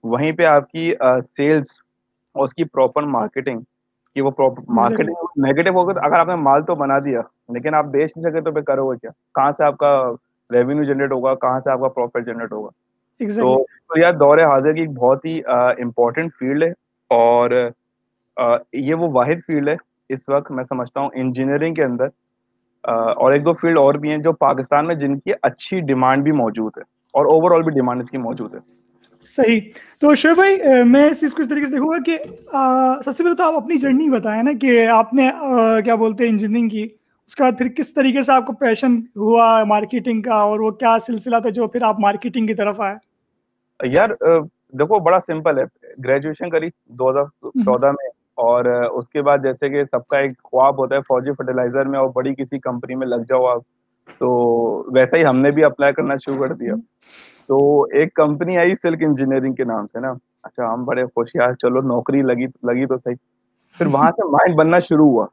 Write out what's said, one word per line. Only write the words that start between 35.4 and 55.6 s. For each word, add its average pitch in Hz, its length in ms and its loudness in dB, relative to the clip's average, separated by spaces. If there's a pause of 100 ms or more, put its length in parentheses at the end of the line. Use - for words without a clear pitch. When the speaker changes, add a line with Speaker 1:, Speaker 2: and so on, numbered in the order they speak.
Speaker 2:
کیا 226 160 0
بولتے 220 280 0
ہیں، 233 80 2
انجینئرنگ 220 380 0
کی، 214 180 -6 (400)
اس - 80 -20
کے 285 80 0
بعد 254 140 4
پھر 254 100 -2
کس 254 260 -6
طریقے 262 300 0
سے 277 80 0
آپ 254 140 4
کو 262 80 -8
پیشن 240 420 0
ہوا 226 680 2
مارکیٹنگ 214 580 -2
کا 226 140 -2
اور 214 240 0
وہ 220 120 -2
کیا 226 260 2 (100)
سلسلہ 233 320 -4
تھا 233 100 -2
جو 220 180 -4
پھر 240 160 -4
آپ 214 160 0
مارکیٹنگ 208 480 -2
کی 220 60 -2
طرف 202 260 -4
آئے؟ 202 160 -4 (880)
Speaker 1:
یار، 160 260 2
آ، - 160 -6 (440)
دیکھو، 156 300 0
بڑا 175 200 2
سمپل 156 400 -2
ہے۔ 131 40 0 (400)
گریجویشن 147 460 -4
کری 165 200 -2 (160)
دو 127 240 -2
ہزار 139 140 0 (180)
چودہ 135 460 0
Speaker 2:
ہم۔ 139 60 2
Speaker 1:
میں 139 160 -8 (260)
اور، 120 300 0
آ، 123 260 0
اس 120 180 -8
کے 147 120 -4
بعد 143 220 2
جیسے 135 260 -2
کہ 143 160 -2
سب 123 220 -6
کا 143 100 -2
ایک 139 140 -2 (120)
خواب 120 360 2
ہوتا 131 160 -2
ہے 139 60 0
فوجی 131 300 -2
فرٹیلائزر 127 540 -2
میں 139 140 -4
اور 131 100 0
بڑی 131 260 -4
کسی 135 240 -8
کمپنی 123 360 -8
میں 131 120 -6
لگ 120 220 -4
جاؤ 127 160 2
آپ، 123 160 0 (580)
تو 127 100 0 (640)
ویسا 131 240 4
ہی 160 80 4
ہم 131 140 2
نے 143 120 4
بھی 151 120 2